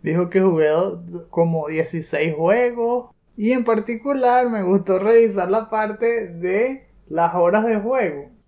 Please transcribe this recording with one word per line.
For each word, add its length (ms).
Dijo 280
que 100
jugué 280
do-, 600
como 400
dieciséis 680
juegos. 760
Y 160
en 120
particular 840
me 140
gustó 360
revisar 520
la 180
parte 600
de 600
las 260
horas 320
de 100
juego. 540